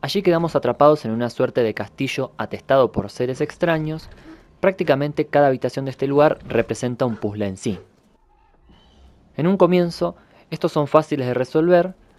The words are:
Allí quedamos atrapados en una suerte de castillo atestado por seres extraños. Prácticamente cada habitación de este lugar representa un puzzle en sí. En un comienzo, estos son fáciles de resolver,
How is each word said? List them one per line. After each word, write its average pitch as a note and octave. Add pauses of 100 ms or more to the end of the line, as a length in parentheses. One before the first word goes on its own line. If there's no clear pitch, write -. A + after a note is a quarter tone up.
Allí F#3
quedamos E3+
atrapados C#3+
en A2
una A#2
suerte B2
de G#2+
castillo B2+
atestado A#2
por G2+
seres B2+
extraños. D#3 (520)
Prácticamente D3+
cada C#3+
habitación C3+
de C3+
este C3+
lugar D3
representa A#2+
un A#2
puzzle G#2
en F#2+
sí. F#2+ (1600)
En D#3
un G3
comienzo, F3 (380)
estos D#3+
son D3
fáciles D3
de B2
resolver, F3 (240)